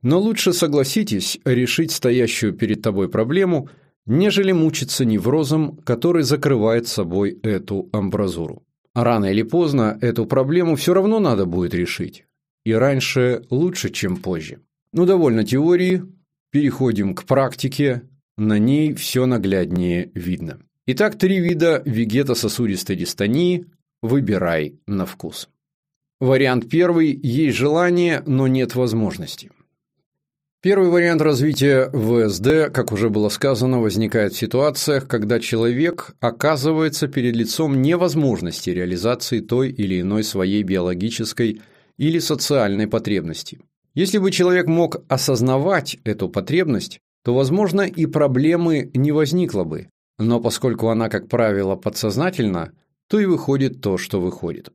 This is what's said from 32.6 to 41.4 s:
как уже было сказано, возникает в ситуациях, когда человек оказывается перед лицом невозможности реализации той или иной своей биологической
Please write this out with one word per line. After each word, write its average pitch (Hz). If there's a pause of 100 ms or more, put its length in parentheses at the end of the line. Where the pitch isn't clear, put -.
как 120
уже 110
было 104
сказано, 127
возникает 107
в -
ситуациях, 135
когда 113
человек 123
оказывается 151
перед 123
лицом 135
невозможности 139
реализации 90
той 127
или 95
иной 101
своей 98
биологической 98 (360)